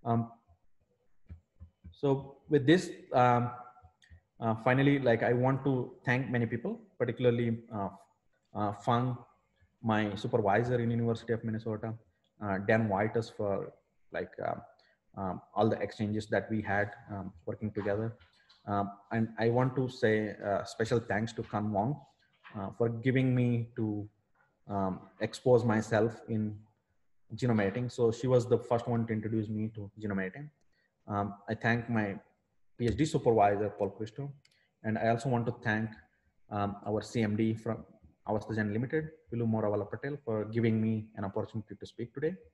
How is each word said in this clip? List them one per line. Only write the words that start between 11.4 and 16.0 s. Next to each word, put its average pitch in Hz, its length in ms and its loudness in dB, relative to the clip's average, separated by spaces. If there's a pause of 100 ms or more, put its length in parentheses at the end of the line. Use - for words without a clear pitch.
Minnesota, 110 500 -6 (500)
uh, 98 140 0 (100)
Dan 113 220 4
Whitus 107 400 0
for, 98 420 -4 (400)
like, 85 200 -6 (140)
uh, 50 100 -2 (600)
um, 95 240 -4 (120)
all 107 160 4
the 107 120 0
exchanges 104 460 -4